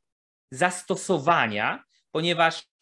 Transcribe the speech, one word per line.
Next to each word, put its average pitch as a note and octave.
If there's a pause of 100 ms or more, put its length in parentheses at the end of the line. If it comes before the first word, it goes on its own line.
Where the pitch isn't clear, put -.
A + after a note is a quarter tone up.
(500)
zastosowania, D3+ (260)
ponieważ E3 (200)